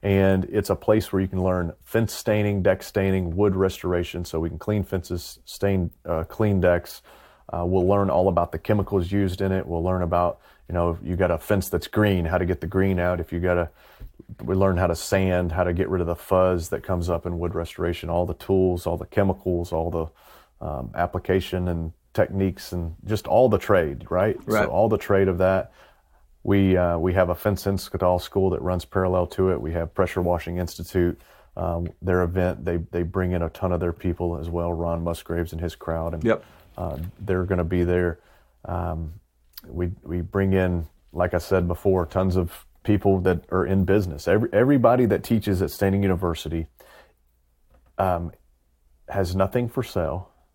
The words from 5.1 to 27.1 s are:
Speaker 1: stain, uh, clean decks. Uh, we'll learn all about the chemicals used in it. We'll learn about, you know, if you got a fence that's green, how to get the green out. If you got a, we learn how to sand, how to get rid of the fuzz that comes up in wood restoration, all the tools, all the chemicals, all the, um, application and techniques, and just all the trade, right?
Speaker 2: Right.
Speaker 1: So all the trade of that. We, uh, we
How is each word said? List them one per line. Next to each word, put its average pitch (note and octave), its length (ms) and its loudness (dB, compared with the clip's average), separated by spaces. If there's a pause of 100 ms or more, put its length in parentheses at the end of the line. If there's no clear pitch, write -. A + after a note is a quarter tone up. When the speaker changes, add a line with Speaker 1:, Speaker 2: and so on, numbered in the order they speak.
Speaker 1:
stain, F#2+ 460 -2 (160)
uh, E2+ 180 -2
clean G2+ 360 0
decks. F2 420 2 (500)
Uh, F2 140 -4
we'll F2+ 200 2
learn G2+ 240 2
all F#2 180 4
about F2 240 0
the E2 60 -8
chemicals G2 540 0
used G2 300 0
in F#2+ 100 0
it. F#2 140 -2
We'll E2+ 180 -4
learn F2+ 180 0
about, F2 380 0 (280)
you - 60 -8
know, F2 160 2
if E2+ 160 -4
you F2+ 80 -2
got F2+ 160 2
a E2 80 0
fence G2 300 -2
that's - 200 -4
green, G2 360 2
how E2+ 140 0
to F#2 80 0
get F2 140 -2
the E2 60 -8
green F#2+ 320 2
out. F2 220 0
If E2 120 -8
you F2 60 -4
got F2+ 200 2
a, E2+ 120 -2 (720)
we F#2+ 140 0
learn F#2+ 200 4
how F2+ 120 2
to E2+ 80 0
sand, F2+ 560 0
how F2+ 100 0
to F2+ 100 0
get F2 160 0
rid F#2 120 0
of E2+ 80 -2
the E2+ 80 -2
fuzz F#2 540 2
that D2 120 -6
comes F2 260 -4
up E2+ 180 -2
in F2 120 -6
wood E2+ 160 -4
restoration, E2+ 560 -6
all F2 160 0
the F2 80 -6
tools, F#2 500 0
all E2+ 120 -2
the D2+ 100 -8
chemicals, F2+ 680 0
all E2 200 -2
the, - 760 -10
um, C2 300 -8
application F2+ 720 -2
and E2 240 -4 (220)
techniques, F#2+ 580 -2
and E2+ 320 -6
just G#2 240 -4
all A#2+ 200 6
the G#2+ 100 4
trade, D#2 520 2
right? F#2+ 340 2
Speaker 2:
Right. G#2+ 200 2
Speaker 1:
So D2 60 -4
all G2+ 180 2
the G#2+ 100 0
trade G2 300 2
of F2+ 100 0
that. F#2+ 320 2 (720)
We, G2 340 4
uh, F2 220 2
we F2+ 160 0